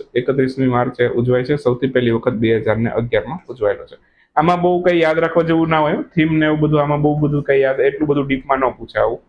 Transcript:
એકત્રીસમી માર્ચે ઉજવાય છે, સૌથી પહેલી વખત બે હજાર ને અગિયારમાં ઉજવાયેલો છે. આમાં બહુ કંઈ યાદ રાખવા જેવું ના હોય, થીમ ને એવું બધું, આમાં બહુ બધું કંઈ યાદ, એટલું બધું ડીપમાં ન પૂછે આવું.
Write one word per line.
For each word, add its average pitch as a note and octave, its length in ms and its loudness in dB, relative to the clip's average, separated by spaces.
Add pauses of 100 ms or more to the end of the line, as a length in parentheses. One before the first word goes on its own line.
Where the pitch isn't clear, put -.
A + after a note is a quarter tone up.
(160)
એકત્રીસમી C3 520 0
માર્ચે B2 400 0
ઉજવાય B2 360 0
છે, D3 120 -2
સૌથી B2 320 -2
પહેલી B2 240 0
વખત A#2 200 0
બે A2+ 260 0
હજાર G#2+ 200 -2
ને A2+ 120 0
અગિયારમાં A#2 500 -4 (100)
ઉજવાયેલો G#2 360 -2
છે. - 120 -20 (380)
આમાં E3+ 260 2
બહુ F3+ 200 2
કંઈ F3 180 2
યાદ D#3+ 200 2
રાખવા E3 240 0
જેવું E3 260 0
ના D#3+ 100 2
હોય, D3+ 160 0 (200)
થીમ D#3 180 2
ને D#3 120 2
એવું D3+ 140 0
બધું, D3+ 220 2
આમાં D3 200 -2
બહુ D3 180 2
બધું D3 240 0
કંઈ C#3 160 2
યાદ, C3+ 200 0
એટલું C#3 280 0
બધું C#3+ 200 0
ડીપમાં C3+ 300 -2
ન C3 120 0
પૂછે A2+ 300 -8
આવું. A2 300 0